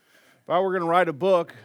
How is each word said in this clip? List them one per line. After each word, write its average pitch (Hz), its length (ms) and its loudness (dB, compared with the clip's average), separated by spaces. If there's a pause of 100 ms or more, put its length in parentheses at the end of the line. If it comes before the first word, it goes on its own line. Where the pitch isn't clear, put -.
(420)
if - 80 -10
I 165 80 0
were 190 140 -2
gonna 175 180 -2
write 175 180 2
a 165 40 -4
book 170 420 0 (100)